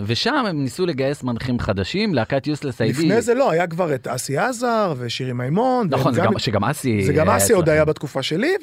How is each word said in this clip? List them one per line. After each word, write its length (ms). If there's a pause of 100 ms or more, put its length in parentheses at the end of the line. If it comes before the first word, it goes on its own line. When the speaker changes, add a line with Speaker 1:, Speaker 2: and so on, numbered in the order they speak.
Speaker 1:
ושם 420
הם 140
ניסו 240
לגייס 360
מנחים 360
חדשים, 560
להקת 320
יוסלס 340
איי 120
די. 100
Speaker 2:
לפני 200
זה 120
לא, 160
היה 160
כבר 280
את 120
אסי 320
עזר 600
ושירי 340
מימון, 580
Speaker 1:
נכון, 160
Speaker 2:
והם 80
Speaker 1:
זה 60
Speaker 2:
גם 120
Speaker 1:
גם, 60
שגם 260
אסי 420
Speaker 2:
זה 60
גם 160
Speaker 1:
היה 80
Speaker 2:
אסי 160
עוד 100
Speaker 1:
אצלכם. 140
Speaker 2:
היה 80
בתקופה 380
שלי, 400